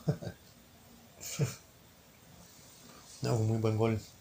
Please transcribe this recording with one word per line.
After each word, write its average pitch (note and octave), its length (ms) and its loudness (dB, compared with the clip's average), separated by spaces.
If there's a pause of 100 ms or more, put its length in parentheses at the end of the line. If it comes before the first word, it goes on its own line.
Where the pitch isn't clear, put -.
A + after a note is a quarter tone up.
<laughs> - 1500 -6 (1600)
No, B2+ 100 0
fue A#2 80 2
un A2 80 2
muy A2+ 100 2
buen A2 200 2
gol. A2+ 220 4 (220)